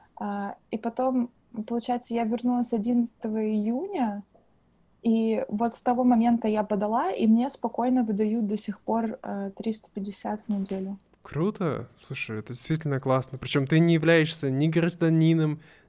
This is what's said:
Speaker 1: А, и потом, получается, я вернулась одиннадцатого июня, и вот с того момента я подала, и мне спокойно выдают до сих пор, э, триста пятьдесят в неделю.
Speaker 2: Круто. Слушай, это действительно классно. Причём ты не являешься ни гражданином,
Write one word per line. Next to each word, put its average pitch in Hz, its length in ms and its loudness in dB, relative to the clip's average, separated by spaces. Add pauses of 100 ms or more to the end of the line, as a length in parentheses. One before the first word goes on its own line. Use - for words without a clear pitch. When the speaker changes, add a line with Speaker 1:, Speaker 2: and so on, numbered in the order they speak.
(200)
Speaker 1:
А, 202 340 -6 (160)
и 226 80 -4
потом, 254 520 0 (360)
получается, 240 480 -4
я 233 100 0
вернулась 240 480 0
одиннадцатого 233 680 0 (100)
июня, 220 760 -2 (800)
и 226 460 2
вот 220 260 -2
с - 80 -16
того 247 220 2
момента 233 440 4
я 214 160 0
подала, 214 480 -2
и - 140 0
мне 233 240 4
спокойно 247 540 0
выдают 214 420 0
до 208 100 -2
сих - 260 -6
пор, 220 400 -2
э, 196 340 -8
триста 220 360 -6
пятьдесят 208 540 -8
в - 40 -20
неделю. 196 480 -4 (240)
Speaker 2:
Круто. 151 680 -4 (100)
Слушай, 113 420 -8
это 123 120 -10
действительно 151 480 -2
классно. 131 380 0
Причём 139 280 0
ты 160 140 4
не 170 140 6
являешься 156 560 2
ни 139 180 2
гражданином, 160 920 2 (280)